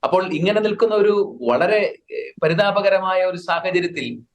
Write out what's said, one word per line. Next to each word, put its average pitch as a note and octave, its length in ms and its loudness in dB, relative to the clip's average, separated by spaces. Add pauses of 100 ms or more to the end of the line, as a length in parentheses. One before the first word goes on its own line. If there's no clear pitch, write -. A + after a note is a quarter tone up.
അപ്പോൾ F3 300 0
ഇങ്ങനെ F#3+ 280 0
നിൽക്കുന്ന G#3+ 340 0
ഒരു G#3 440 2 (120)
വളരെ, F#3 440 2 (160)
ഏ, B2 200 -10 (120)
പരിതാപകരമായ F#3 800 2
ഒരു F3+ 140 -2
സാഹചര്യത്തിൽ E3+ 840 -4 (160)